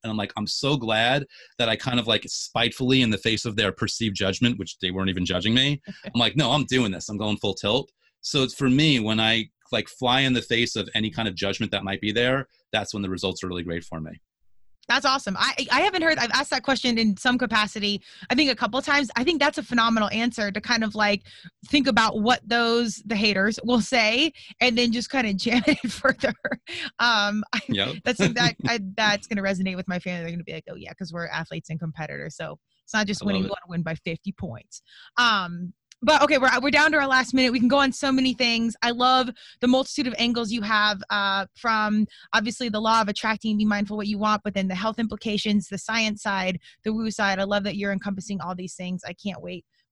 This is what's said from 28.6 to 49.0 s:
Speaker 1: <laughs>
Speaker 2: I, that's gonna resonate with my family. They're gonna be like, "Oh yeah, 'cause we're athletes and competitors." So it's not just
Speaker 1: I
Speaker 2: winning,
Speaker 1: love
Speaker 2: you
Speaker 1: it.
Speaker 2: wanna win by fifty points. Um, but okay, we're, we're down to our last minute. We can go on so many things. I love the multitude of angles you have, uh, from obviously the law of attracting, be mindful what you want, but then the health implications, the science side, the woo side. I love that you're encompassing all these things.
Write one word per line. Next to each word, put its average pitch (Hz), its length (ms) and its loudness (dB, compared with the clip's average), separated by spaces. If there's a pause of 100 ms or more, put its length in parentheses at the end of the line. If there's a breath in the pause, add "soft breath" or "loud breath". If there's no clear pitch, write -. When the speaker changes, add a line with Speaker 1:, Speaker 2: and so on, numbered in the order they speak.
Speaker 1:
<laughs> - 60 -4
Speaker 2:
I, 233 140 0 (160)
that's 208 300 2
gonna 202 160 -2
resonate 190 340 -2
with 185 120 -8
my 180 100 -2
family. 175 240 -6
They're 165 80 -8
gonna 170 140 -8
be 160 80 -12
like, 160 180 -10
"Oh 175 60 -12
yeah, - 180 -16
'cause 165 180 -12
we're 170 160 -8
athletes 160 420 -8
and 165 100 -6
competitors." 151 560 -10
So 156 220 -10 (260)
it's - 100 -10
not 214 120 2
just 196 160 -4
Speaker 1:
I - 40 -4
Speaker 2:
winning, 190 160 0
Speaker 1:
love 190 60 0
Speaker 2:
you 196 40 -4
Speaker 1:
it. 196 60 -4 (100)
Speaker 2:
wanna - 20 -20
win 170 120 -4
by 165 140 -4
fifty 170 360 -8
points. - 500 -12 (340 loud breath)
Um, 180 560 0 (300)
but 302 200 6
okay, 294 140 6
we're, 262 140 4 (100)
we're 277 100 2
down 294 220 6
to 311 60 4
our 277 80 2
last 262 260 2
minute. 254 200 4
We 254 60 0
can 240 100 4
go 277 100 4
on 269 120 4
so 269 220 -2
many 262 220 2
things. 233 480 0
I 240 80 2
love 254 400 4 (320 loud breath)
the 247 40 2
multitude 262 400 2
of 233 120 -2
angles 233 340 0
you 233 80 -2
have, 208 480 2
uh, 196 380 0 (100)
from 214 500 0 (280 loud breath)
obviously 226 340 -2
the 214 120 -4
law 226 200 4
of 208 80 0
attracting, 214 480 -2
be 214 80 2
mindful 208 320 0
what 208 100 -4
you 208 120 -4
want, 214 260 0
but 208 80 -2
then 190 160 0
the 185 60 -2
health 214 240 -2
implications, 208 680 0
the 196 100 -8
science 220 440 -2
side, 185 380 -2 (240 loud breath)
the 220 80 -2
woo 220 180 -2
side. 196 280 0
I 196 60 0
love 202 200 0
that 202 120 -4
you're 202 160 -2
encompassing 190 500 -4
all 180 120 -6
these 185 200 -10
things. 180 320 -8